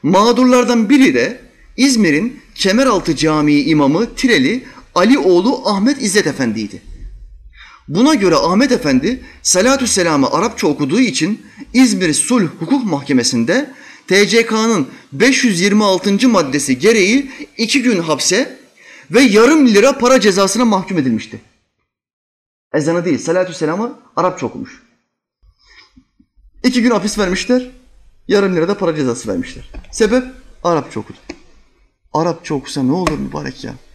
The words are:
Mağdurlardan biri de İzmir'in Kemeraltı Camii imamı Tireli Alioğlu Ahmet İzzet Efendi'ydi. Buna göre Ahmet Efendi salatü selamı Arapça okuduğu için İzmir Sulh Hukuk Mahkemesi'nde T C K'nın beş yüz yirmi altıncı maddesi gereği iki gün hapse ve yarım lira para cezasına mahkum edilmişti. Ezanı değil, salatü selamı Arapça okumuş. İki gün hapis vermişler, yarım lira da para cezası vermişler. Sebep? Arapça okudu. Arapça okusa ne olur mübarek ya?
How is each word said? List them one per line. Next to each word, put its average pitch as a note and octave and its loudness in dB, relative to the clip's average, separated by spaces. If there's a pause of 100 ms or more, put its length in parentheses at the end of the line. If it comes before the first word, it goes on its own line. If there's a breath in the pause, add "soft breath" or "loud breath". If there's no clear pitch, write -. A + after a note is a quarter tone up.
Mağdurlardan A#3 2
biri B3+ 4
de C3 -2 (360 soft breath)
İzmir'in A3 0 (140)
Kemeraltı G3 0
Camii D3+ 0
imamı D#3 0
Tireli G#3+ 0 (320 loud breath)
Alioğlu F#3+ 2
Ahmet G#3+ 0
İzzet G3 -2
Efendi'ydi. A2 -6 (1040 loud breath)
Buna B3 2
göre G3 2
Ahmet G#3+ 2
Efendi F#3 0 (180 loud breath)
salatü A#3+ 0
selamı D#3+ 0
Arapça E3+ -2
okuduğu D3 -2
için G3+ -2 (280 loud breath)
İzmir G3+ 2
Sulh A3 0 (120)
Hukuk B3 -2
Mahkemesi'nde C#3+ -2 (340 loud breath)
T G3 2
C A3+ 2
K'nın A3 -2 (240 loud breath)
beş B3 0
yüz F#3+ 0
yirmi G#3 2
altıncı G3+ 0
maddesi C#3+ 0
gereği A3 2 (260 loud breath)
iki A#3 -2
gün A3+ 0
hapse E3 -4 (520 loud breath)
ve A3+ 4
yarım B3 6
lira B3+ 4
para B3 4
cezasına G3 2
mahkum F#3+ 0
edilmişti. A#2+ -4 (1300)
Ezanı E3 -2
değil, D3+ -2
salatü F3+ -2
selamı G#3+ -6 (160)
Arapça B3+ -4
okumuş. - -12 (1800 soft breath)
İki B3+ 0
gün A#3+ 2
hapis G#3 -2
vermişler, B3 -2 (580)
yarım G3 0
lira E3 0
da G3+ -4
para E3 -2
cezası B2+ -4
vermişler. - -8 (220)
Sebep? A3+ 0 (400)
Arapça D#3 -4
okudu. - -18 (960)
Arapça E3 -4
okusa C3+ -8
ne B2+ 0
olur D#3+ -2
mübarek C3+ -10
ya? - -12 (200)